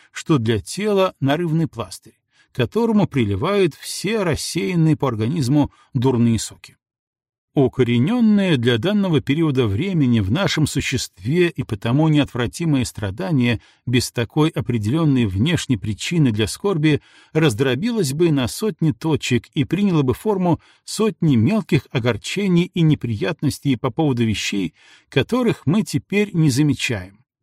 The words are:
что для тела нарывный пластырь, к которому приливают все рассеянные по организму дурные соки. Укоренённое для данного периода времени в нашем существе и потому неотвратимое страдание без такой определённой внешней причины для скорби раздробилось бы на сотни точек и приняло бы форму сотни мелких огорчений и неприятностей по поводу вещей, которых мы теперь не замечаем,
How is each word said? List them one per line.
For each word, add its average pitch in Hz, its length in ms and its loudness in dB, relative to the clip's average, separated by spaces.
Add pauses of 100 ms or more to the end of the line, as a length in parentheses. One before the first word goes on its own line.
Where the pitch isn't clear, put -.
(100)
что - 260 -2
для 113 240 0
тела 190 580 -2
нарывный 156 480 0
пластырь, - 540 -14 (320)
к - 40 -12
которому 208 500 2
приливают 139 680 -2
все 208 500 -6
рассеянные 165 720 0
по 139 120 -2
организму 127 640 0 (220)
дурные 117 440 2
соки. - 380 -12 (800)
Укоренённое 156 1040 2
для 120 220 2
данного 185 420 0
периода 139 460 0
времени 123 540 0
в 98 100 -2
нашем 156 360 0
существе 139 840 -2
и - 140 -8
потому 123 440 0
неотвратимое 139 800 0
страдание 120 760 -2 (240)
без 120 260 0
такой 151 380 -2
определённой 123 760 0
внешней 120 500 0
причины 117 560 0
для 104 140 0
скорби 156 560 0 (320)
раздробилось 143 800 0
бы 165 180 2
на 131 160 0
сотни 170 440 -2
точек 127 600 -2
и 135 120 -2
приняло 180 360 0
бы 127 140 0
форму 180 480 0 (220)
сотни 170 520 0
мелких 156 540 0
огорчений 170 840 0
и 180 80 -2
неприятностей 143 960 0
по 131 140 -4
поводу 127 340 0
вещей, 101 480 -2 (380)
которых 233 560 0
мы 185 160 2
теперь 196 500 -2
не 160 160 2
замечаем, 120 760 -2 (200)